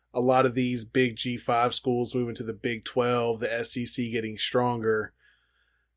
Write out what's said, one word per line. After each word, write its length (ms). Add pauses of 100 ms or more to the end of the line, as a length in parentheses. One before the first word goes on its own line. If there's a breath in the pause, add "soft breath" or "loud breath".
(140)
a 60
lot 260
of 80
these 320
big 300
G 200
five 380
schools 400
moving 220
to 60
the 120
Big 320
twelve, 540
the 120
S 240
E 80
C 260
getting 280
stronger, 760 (840)